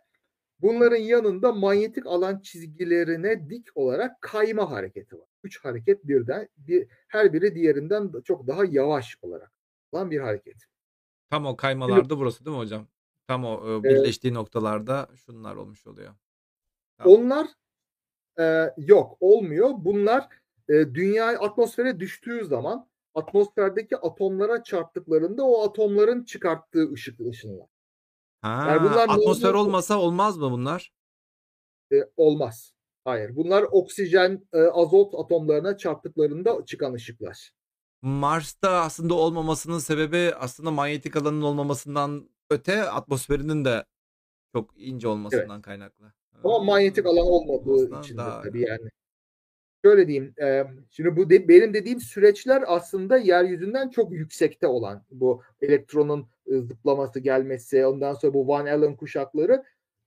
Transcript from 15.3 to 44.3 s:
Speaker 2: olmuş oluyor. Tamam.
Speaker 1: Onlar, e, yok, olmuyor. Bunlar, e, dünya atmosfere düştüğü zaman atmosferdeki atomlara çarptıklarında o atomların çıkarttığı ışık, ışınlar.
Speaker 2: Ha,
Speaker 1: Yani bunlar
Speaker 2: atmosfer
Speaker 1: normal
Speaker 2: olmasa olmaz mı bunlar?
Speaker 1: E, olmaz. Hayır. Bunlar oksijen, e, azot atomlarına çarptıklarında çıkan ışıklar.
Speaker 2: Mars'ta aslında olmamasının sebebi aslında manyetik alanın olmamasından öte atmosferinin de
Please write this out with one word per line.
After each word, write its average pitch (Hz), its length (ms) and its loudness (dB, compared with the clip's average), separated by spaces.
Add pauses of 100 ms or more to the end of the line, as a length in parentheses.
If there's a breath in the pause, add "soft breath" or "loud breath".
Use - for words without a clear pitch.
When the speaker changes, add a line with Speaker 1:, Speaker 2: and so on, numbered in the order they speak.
Speaker 2:
olmuş 104 320 -20
oluyor. 101 240 -20 (840)
Tamam. 185 160 8
Speaker 1:
Onlar, 262 340 6 (920)
e, 160 380 0
yok, 160 420 4
olmuyor. 196 580 4
Bunlar, 202 520 0 (400)
e, 147 40 4
dünya 175 540 2
atmosfere 226 720 -2
düştüğü 220 460 -10
zaman 151 420 -6 (280)
atmosferdeki 202 800 0
atomlara 196 640 -4
çarptıklarında 175 800 -4
o 233 200 4
atomların 214 600 0
çıkarttığı 160 720 -4
ışık, 120 260 -14
ışınlar. 110 480 -12 (720)
Speaker 2:
Ha, 117 280 -4
Speaker 1:
Yani 156 140 4
bunlar 220 260 4
Speaker 2:
atmosfer 190 400 2
Speaker 1:
normal 202 160 2
Speaker 2:
olmasa 196 340 0
olmaz 180 380 0
mı 139 140 -4
bunlar? 135 420 -8 (1000)
Speaker 1:
E, - 20 4 (220)
olmaz. 151 560 0 (300)
Hayır. 117 320 -6
Bunlar 180 360 0
oksijen, 185 800 2
e, 165 80 2
azot 170 540 4
atomlarına 160 600 -2
çarptıklarında 160 880 -2
çıkan 131 280 -8
ışıklar. 113 600 -16 (480)
Speaker 2:
Mars'ta 143 680 -2
aslında 165 440 0
olmamasının 160 680 -2
sebebi 156 560 0
aslında 139 360 -8
manyetik 147 440 -4
alanın 151 260 -2
olmamasından 143 880 -4 (200)
öte 180 340 -2
atmosferinin 143 840 -4
de 117 200 -2 (680)